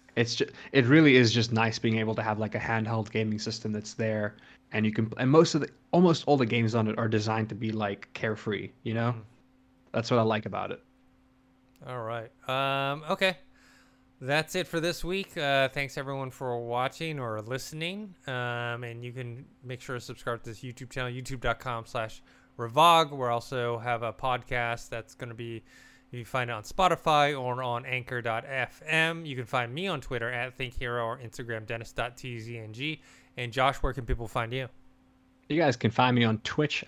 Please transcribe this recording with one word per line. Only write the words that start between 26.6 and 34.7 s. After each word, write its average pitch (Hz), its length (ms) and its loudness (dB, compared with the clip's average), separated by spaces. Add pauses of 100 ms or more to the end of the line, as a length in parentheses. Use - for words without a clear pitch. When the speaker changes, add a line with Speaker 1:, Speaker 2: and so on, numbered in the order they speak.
Speaker 2:
Spotify 151 760 2
or 127 280 -4
on 120 200 -2
anchor 127 380 -4
dot 113 240 -2
F 131 400 -4
M. 160 400 0
You 139 80 -8
can 123 100 -8
find 123 300 -4
me 185 140 -4
on 156 120 -4
Twitter 120 300 -4
at 123 240 -6
Think 127 240 -8
Hero 120 260 -2
or 117 140 -4
Instagram, 113 480 -10
Dennis 113 240 -8
dot 123 260 -6
T 123 220 -10
Z 117 180 -10
N 107 160 -12
G. 147 300 -6 (340)
And 120 160 -6
Josh, 131 260 2
where 135 140 0
can 120 140 -6
people 120 220 0
find 117 240 -2
you? 131 160 -6 (800)